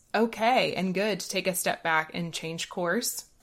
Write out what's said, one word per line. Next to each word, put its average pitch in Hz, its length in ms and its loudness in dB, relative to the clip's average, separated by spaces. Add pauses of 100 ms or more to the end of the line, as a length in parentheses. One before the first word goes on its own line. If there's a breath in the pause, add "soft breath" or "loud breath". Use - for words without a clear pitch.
(140)
okay 220 600 4
and 185 200 0
good 196 260 0
to - 80 -10
take 185 180 -2
a 180 80 2
step - 300 -2
back 160 300 2
and 170 200 -4
change 165 340 -6
course 190 560 -2 (180)